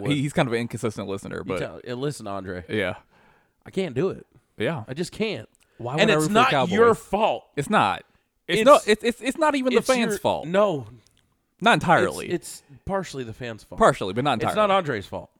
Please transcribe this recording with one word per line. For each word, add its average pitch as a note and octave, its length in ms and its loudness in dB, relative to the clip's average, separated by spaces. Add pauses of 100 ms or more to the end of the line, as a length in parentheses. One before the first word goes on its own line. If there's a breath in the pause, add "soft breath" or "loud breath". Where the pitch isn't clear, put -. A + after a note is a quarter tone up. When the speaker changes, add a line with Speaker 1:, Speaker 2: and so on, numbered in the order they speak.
Speaker 1:
would. G#2 120 -4
Speaker 2:
he, D3 100 0
he's C#3+ 100 -4
kind D#3 140 2
of A2+ 60 -2
an A#2 80 0
inconsistent A2+ 480 -6
listener, F#2+ 300 -8
Speaker 1:
You F2 60 -10
Speaker 2:
but F#2+ 140 -4
Speaker 1:
tell, G2 260 -8
hey, B2 100 -10
listen, B2+ 340 -6
Andre. F#2+ 400 -8
Speaker 2:
yeah. F#2+ 260 -2 (720 soft breath)
Speaker 1:
I - 40 -18
can't F3 260 -4
do E3+ 140 -2
it. - 160 -14 (320)
Speaker 2:
Yeah. B2 280 -4
Speaker 1:
I C3 80 -10
just D#3+ 180 -6
can't. G3 360 -6 (300)
Speaker 2:
Why A#2+ 160 -8
would E3+ 80 2
Speaker 1:
And A3 80 4
Speaker 2:
I G3+ 40 4
Speaker 1:
it's D#3 60 2
Speaker 2:
root D#3 80 0
for G#3 60 -2
the A3+ 60 6
Speaker 1:
not B3+ 100 4
Speaker 2:
Cowboys? C3+ 220 2
Speaker 1:
your A3+ 220 6
fault. F#3+ 520 -2 (100)
Speaker 2:
It's - 140 -4
not. A2 340 2 (420)
It's F#3 140 2
Speaker 1:
It's, A3 60 4
Speaker 2:
no, C#4 200 10
it's, G#3+ 160 2
it's, A#3 180 -2
it's B3 180 -4
not D4+ 180 2
even B3+ 160 0
the A#3+ 60 4
Speaker 1:
it's A3 100 -2
Speaker 2:
fans' A#3 240 2
Speaker 1:
your, G3 60 -4
Speaker 2:
fault. - 280 -2
Speaker 1:
no. F3+ 400 0 (760)
Speaker 2:
Not A3+ 120 4
entirely. A#2+ 540 2
Speaker 1:
It's, - 340 -8 (100)
it's B2 120 -20
partially F3 400 -6
the A2 80 -12
fans' A2+ 320 -12
fault. - 140 -18
Speaker 2:
Partially, C3+ 360 2
but B2 100 -2
not C#3+ 100 2
entirely. A2+ 180 0
Speaker 1:
It's - 40 -2
not G#3 160 2
Andre's D3 340 -2
fault. - 340 -12